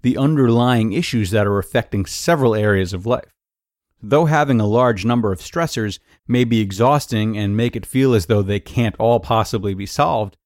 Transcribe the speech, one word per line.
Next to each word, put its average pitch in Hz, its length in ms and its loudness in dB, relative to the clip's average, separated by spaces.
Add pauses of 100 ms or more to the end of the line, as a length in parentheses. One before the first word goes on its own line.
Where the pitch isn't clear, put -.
the 120 160 0
underlying 123 760 2
issues 113 380 -2
that 104 140 2
are 101 140 0
affecting 101 460 -4
several 135 500 0
areas 98 380 0
of 92 120 -8
life. - 280 -4 (680)
Though 139 240 2
having 147 360 2
a 107 40 0
large 110 380 2
number 113 300 0
of 87 80 -8
stressors 117 580 -6 (260)
may 123 200 2
be 113 160 2
exhausting 110 760 0
and 104 200 -2
make 120 180 -2
it 104 100 -10
feel 131 280 2
as 101 140 2
though 104 140 2
they 101 200 -2
can't 117 360 -2
all 113 220 2
possibly 110 540 -2
be 98 120 -10
solved 117 600 -4